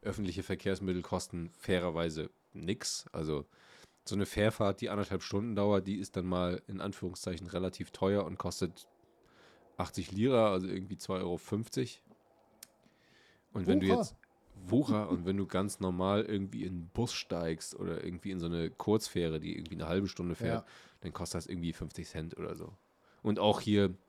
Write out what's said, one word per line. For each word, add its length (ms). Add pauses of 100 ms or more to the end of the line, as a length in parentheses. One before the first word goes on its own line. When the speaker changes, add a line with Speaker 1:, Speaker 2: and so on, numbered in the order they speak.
Speaker 1:
öffentliche 400
Verkehrsmittel 600
kosten 460 (100)
fairerweise 720 (220)
nix. 600
Also 340 (600)
so 80
eine 120
Fährfahrt, 540
die 100
anderthalb 320
Stunden 340
dauert, 300
die 100
ist 200
dann 100
mal 400
in 140
Anführungszeichen 680
relativ 440
teuer 340
und 140
kostet 480 (920)
achtzig 340
Lira, 400
also 140
irgendwie 320
zwei 200
Euro 200
fünfzig. 640 (1500)
Und 140
wenn 140
du 80
Speaker 2:
Wucher. 100
Speaker 1:
jetzt 180 (500)
Wucher, 420
und 160
wenn 120
du 100
ganz 320
normal 460
irgendwie 400
in 80
einen 200
Bus 200
steigst 640
oder 260
irgendwie 300
in 80
so 60
eine 240
Kurzfähre, 680
die 180
irgendwie 200
eine 100
halbe 220
Stunde 260
fährt, 300
Speaker 2:
Ja. 80 (300)
Speaker 1:
dann 100
kostet 260
das 80
irgendwie 260
fünfzig 360
Cent 280
oder 200
so. 160 (500)
Und 160
auch 220
hier 340 (140)